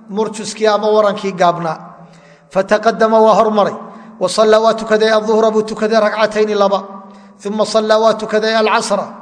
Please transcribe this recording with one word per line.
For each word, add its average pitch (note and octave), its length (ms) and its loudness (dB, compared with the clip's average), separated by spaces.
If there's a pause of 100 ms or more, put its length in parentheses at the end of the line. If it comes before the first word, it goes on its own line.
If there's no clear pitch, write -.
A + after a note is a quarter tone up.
murjuskii G#3+ 580 -4
ama G#3 240 0
warankii G3+ 400 0
gaabnaa. E3+ 460 -2 (760)
Fataqaddama, G#3+ 680 0
waa A3 180 4
hormaray, G#3+ 380 0 (420)
wa F#3 100 -2
sallaa, G#3+ 300 4
waa A3 140 2
tukaday, A3 360 0
adduhra A3 420 2
buu G#3+ 120 0
tukaday, A3 360 -2
rakcatayni, G#3 540 0
laba. G3 260 0 (680)
Uma G#3 200 -2
sallaa, A3 340 0
waa A3 140 2
tukaday, A3 420 -2
alcasra, G#3+ 500 0 (160)